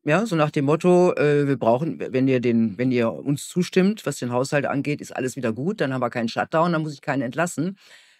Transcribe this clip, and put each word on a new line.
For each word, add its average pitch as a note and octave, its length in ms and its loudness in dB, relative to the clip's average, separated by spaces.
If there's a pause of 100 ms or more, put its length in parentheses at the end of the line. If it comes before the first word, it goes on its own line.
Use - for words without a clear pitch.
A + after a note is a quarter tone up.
ja? F3 220 2
So F3+ 100 -2
nach D3+ 140 2
dem C#3+ 160 0
Motto, F3+ 480 4
äh, D3 340 2
wir C#3 80 2
brauchen, A#2+ 420 2
wenn B2+ 300 0
ihr B2+ 120 4
den, A2+ 360 2
wenn B2+ 160 0
ihr A#2 180 2
uns F2+ 380 -4
zustimmt, F#3 560 0
was C#3+ 140 -4
den B2 120 -6
Haushalt C3 360 0
angeht, C#3+ 340 -2
ist - 160 -14
alles C3 200 -4
wieder A#2 180 -2
gut, E3+ 260 -4
dann C3+ 140 -2
haben B2 80 -2
wir A#2+ 80 -2
keinen A2+ 180 -4
Shutdown, E3+ 440 0
dann D#3 100 0
muss D#3 100 -6
ich C#3+ 80 -16
keinen C3+ 220 -4
entlassen. D#3+ 560 -4 (400)